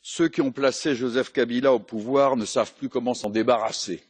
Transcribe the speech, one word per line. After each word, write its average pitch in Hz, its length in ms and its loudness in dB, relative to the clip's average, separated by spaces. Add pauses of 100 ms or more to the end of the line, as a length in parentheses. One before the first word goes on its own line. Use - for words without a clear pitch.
ceux - 280 -2
qui 240 100 -4
ont 135 140 0
placé 139 420 0
Joseph 123 380 -2
Kabila 127 400 2
au 117 60 2
pouvoir 131 580 0
ne 107 80 -2
savent 110 280 -2
plus 139 140 -10
comment 120 260 -2
s'en 104 160 -6
débarrasser. 113 800 0